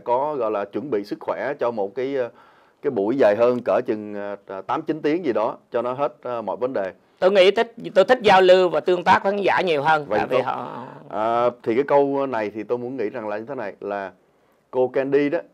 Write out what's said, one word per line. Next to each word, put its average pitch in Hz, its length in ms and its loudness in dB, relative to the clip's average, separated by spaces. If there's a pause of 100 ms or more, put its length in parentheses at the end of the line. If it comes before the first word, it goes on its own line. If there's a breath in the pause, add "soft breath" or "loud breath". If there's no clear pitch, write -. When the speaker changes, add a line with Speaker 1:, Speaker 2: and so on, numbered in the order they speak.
Speaker 1:
có, 135 300 -2
gọi 113 160 -2
là, 104 140 -4
chuẩn 110 260 -8
bị 104 140 -2
sức - 160 -10
khỏe 107 400 -6
cho 120 100 -2
một 101 240 -6
cái, 135 220 -4
ờ, 120 140 -4 (520 soft breath)
cái 147 80 -2
buổi 113 260 0
dài 104 220 6
hơn 123 260 4
cỡ 104 220 2
chừng, 104 500 -6 (100)
ờ, 95 160 -12
tám, 135 200 -4
chín 151 200 -6
tiếng 156 220 -2
gì 127 80 0
đó 110 240 -2 (160)
cho 120 100 -2
nó 123 100 -4
hết, 143 300 -4
ờ, 120 200 -6
mọi 92 140 -4
vấn 127 160 0
đề. 98 200 -4 (260)
Speaker 2:
Tôi 185 140 2
nghĩ 196 180 8
thích, 226 240 0 (200)
tôi 190 100 6
thích 214 180 2
giao 190 180 6
lưu 185 280 8
và 160 120 -2
tương 180 240 0
tác 196 200 2
với 196 80 0
khán 202 100 -4
giả 143 180 2
nhiều 160 220 0
hơn, 151 260 2
Speaker 1:
Vậy 104 100 0
Speaker 2:
tại - 80 -2
vì 135 100 0
Speaker 1:
tốt. 127 80 2
Speaker 2:
họ 127 420 -8 (220)
Speaker 1:
À, 117 420 0 (120)
thì 113 120 0
cái 135 100 2
câu 139 420 2
này 110 240 -4
thì 107 120 -10
tôi 117 160 -4
muốn 123 180 -10
nghĩ 107 140 -4
rằng 110 180 -10
là 104 100 -6
như 113 100 -12
thế 143 60 -10
này, 107 260 -8
là 98 320 -8 (580)
cô 127 180 0
Candy 139 400 0
đó 165 100 -2 (160)